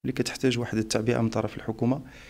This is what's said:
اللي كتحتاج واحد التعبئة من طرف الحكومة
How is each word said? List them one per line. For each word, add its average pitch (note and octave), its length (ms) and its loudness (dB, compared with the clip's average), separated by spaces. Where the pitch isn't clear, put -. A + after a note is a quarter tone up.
اللي C3+ 80 -2
كتحتاج B2 460 0
واحد A2 200 -2
التعبئة A2+ 420 2
من A2+ 80 4
طرف A2 280 -2
الحكومة B2 440 0